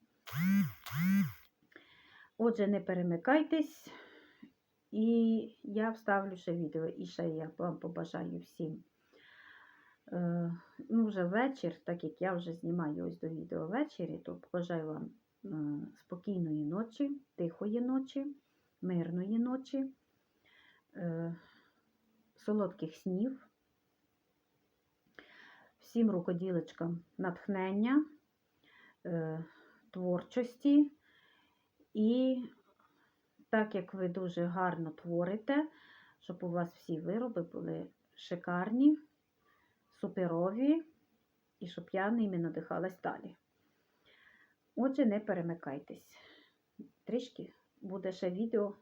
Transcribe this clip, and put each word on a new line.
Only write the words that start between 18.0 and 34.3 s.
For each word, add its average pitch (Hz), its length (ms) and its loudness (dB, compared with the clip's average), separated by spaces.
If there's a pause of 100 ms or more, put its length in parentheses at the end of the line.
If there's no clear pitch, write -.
мирної 180 560 0
ночі, 262 520 -2 (1080)
е, 165 380 -2 (1120)
солодких 185 500 -2
снів, 208 540 -4 (2250)
всім 233 300 2
рукоділочкам 175 880 -2 (180)
натхнення, 196 880 2 (1000)
е, 165 380 -4 (460)
творчості 240 1000 2 (1040)
і 247 480 4 (1080)
так, 214 240 2
як 180 200 -4
ви 185 140 0
дуже 175 360 -2